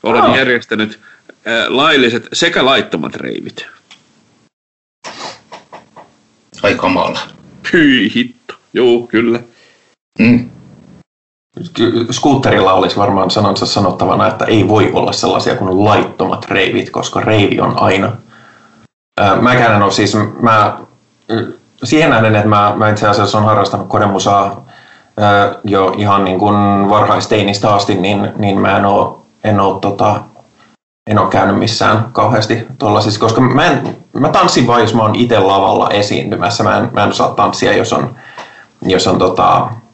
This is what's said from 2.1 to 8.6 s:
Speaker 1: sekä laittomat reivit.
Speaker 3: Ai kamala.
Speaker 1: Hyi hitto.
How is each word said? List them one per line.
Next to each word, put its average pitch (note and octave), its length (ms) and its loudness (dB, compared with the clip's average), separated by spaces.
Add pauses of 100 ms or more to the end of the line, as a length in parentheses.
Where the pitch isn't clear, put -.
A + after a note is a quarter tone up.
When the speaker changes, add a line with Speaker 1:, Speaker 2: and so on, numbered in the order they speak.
Speaker 1:
sekä E3+ 320 -2
laittomat G2 520 -2
reivit. - 500 -12 (3000)
Speaker 3:
Ai G2 120 0
kamala. F2 440 -2 (540)
Speaker 1:
Hyi C#3 420 2
hitto. - 400 -6 (180)